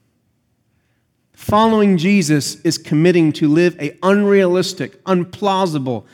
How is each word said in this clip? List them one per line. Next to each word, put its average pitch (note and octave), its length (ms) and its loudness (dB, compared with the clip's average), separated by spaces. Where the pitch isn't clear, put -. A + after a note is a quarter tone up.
Following G#3 640 2
Jesus D#3 640 0
is E3 160 -2
committing E3 560 2
to D3+ 140 -2
live E3+ 340 0
a D3 220 -8
unrealistic, F#3+ 1040 0
implausible, F3 1080 -4